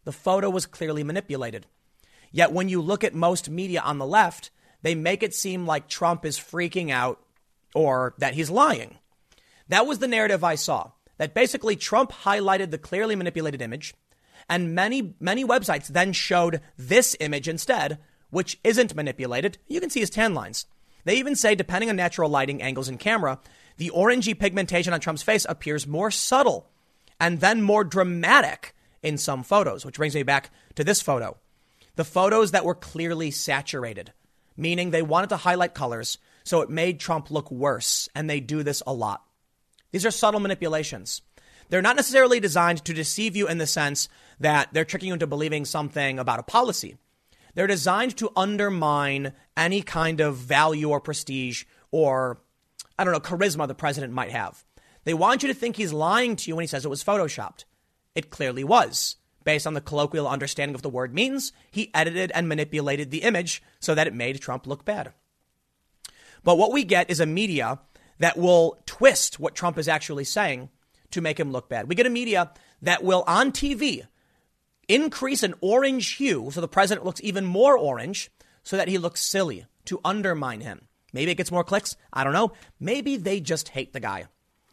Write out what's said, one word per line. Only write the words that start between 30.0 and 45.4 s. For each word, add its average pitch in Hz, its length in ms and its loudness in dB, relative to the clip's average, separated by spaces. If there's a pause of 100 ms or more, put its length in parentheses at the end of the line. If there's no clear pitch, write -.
me 147 80 -2
back 135 280 2 (240)
to 151 100 -2
this 196 160 2
photo. 120 380 -4 (580)
The 165 80 -2
photos 202 460 4
that 175 160 2
were 175 80 0
clearly 165 560 -6
saturated, 135 800 -4 (420)
meaning 175 360 -2
they 165 100 2
wanted 165 300 0
to 196 80 -2
highlight 180 340 2
colors, 117 460 -6 (260)
so 170 160 2
it - 80 -2
made 165 320 -2
Trump 156 300 -4
look 151 200 -4
worse, 131 640 -2
and 156 140 -4
they 147 100 -2
do 147 240 -4
this 143 240 -2
a 131 60 -4
lot. 110 320 -4 (680)
These 180 120 -4
are 226 60 4
subtle 214 300 2
manipulations. 156 840 -4 (480)
They're 180 100 2
not 233 160 4
necessarily 254 420 6
designed 170 460 2
to 170 80 -6
deceive 170 420 -2
you 196 140 0
in 165 80 -2
the 160 100 -4
sense 147 440 -2 (300)
that 147 340 4
they're 160 100 2
tricking 175 220 -8
you 185 80 -4
into 165 120 -2
believing 151 380 -4